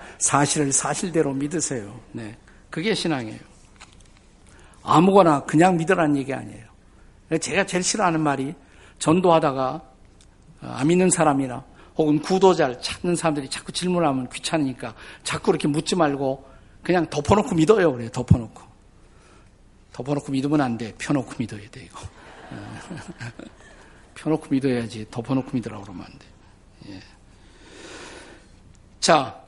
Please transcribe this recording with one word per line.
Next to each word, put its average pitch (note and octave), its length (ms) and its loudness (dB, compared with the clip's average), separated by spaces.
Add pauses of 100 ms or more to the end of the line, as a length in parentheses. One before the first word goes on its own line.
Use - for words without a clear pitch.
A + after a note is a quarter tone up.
(180)
"사실을 C#3 540 2
사실대로 D3+ 600 0
믿으세요." C3+ 680 -6 (120)
네, G#2+ 260 -12 (320)
그게 F#3 240 -2
신앙이에요. A#2+ 460 -4 (1400)
아무거나 E3+ 600 6
그냥 F3 320 4
믿으라는 D#3+ 400 2
얘기 C3+ 160 -4
아니에요. A#2 320 -12 (760)
제가 F3 260 -2
제일 F3+ 160 -2
싫어하는 F3 380 0
말이, C#3+ 340 -2 (440)
전도하다가 D#3 840 2 (760)
안 B2 260 -4
믿는 F3+ 240 4
사람이나 C#3 540 2 (320)
혹은 D3+ 240 2
구도자를 E3 600 4
찾는 - 360 -2
사람들이 D3 340 -2
자꾸 - 220 -10
질문하면 D#3 580 0
귀찮으니까 C3 640 -4 (300)
자꾸 - 260 0
이렇게 E3 180 0
묻지 D#3 280 -2
말고 C#3 480 0 (380)
그냥 E3+ 280 2
덮어놓고 G3 440 2
믿어요. E3+ 380 4
그래요. A#2 180 -8
덮어놓고. A#2+ 520 0 (1300)
덮어놓고 C#3 400 -6
믿으면 C#3+ 280 0
안 A#2 180 -2
돼. A2 200 -10
펴놓고 C#3+ 400 -2
믿어야 G#2 320 -8
돼, - 140 -18
이거. - 160 -20 (500)
<laughs> - 1600 -16
펴놓고 - 360 -4
믿어야지. A#2+ 600 -2
덮어놓고 B2+ 420 -4
믿으라고 G#2+ 320 -6
그러면 F#2+ 220 -16
안 - 120 -20
돼. - 80 -20 (640)
예. F#2+ 100 -18 (2000)
자, D3+ 480 2